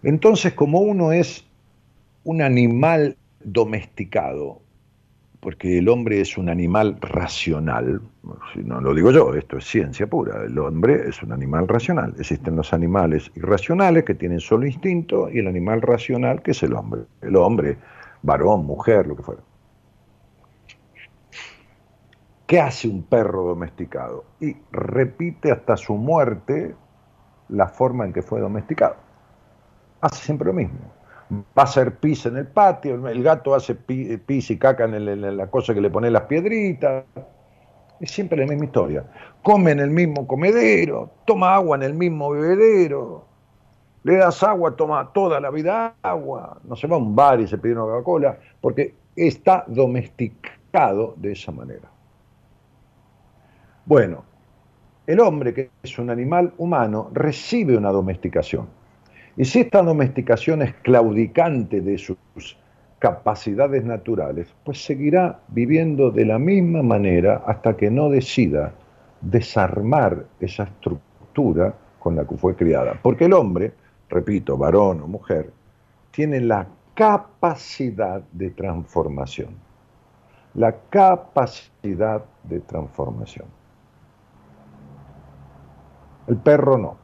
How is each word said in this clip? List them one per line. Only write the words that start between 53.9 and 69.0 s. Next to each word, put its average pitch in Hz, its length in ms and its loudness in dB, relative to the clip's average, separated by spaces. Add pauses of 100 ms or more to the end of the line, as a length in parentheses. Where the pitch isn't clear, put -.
el 170 140 2
hombre, 151 340 2
que 131 180 -8 (120)
es - 160 -14
un 120 120 -6
animal 147 480 0
humano, 120 540 -2
recibe 151 640 0
una 101 140 0
domesticación. 92 800 -4 (680)
Y 131 100 0
si 233 140 2
esta 220 220 4
domesticación 147 800 0
es 120 120 -4
claudicante 113 1080 2
de 95 180 -2
sus 95 180 -10 (840)
capacidades 117 840 0
naturales, 90 800 -6
pues - 220 -10
seguirá 151 640 2
viviendo 139 640 2
de 113 120 4
la 110 140 2
misma 170 440 2
manera 101 640 4
hasta 110 300 0
que 104 140 0
no 143 200 2
decida 87 640 0 (480)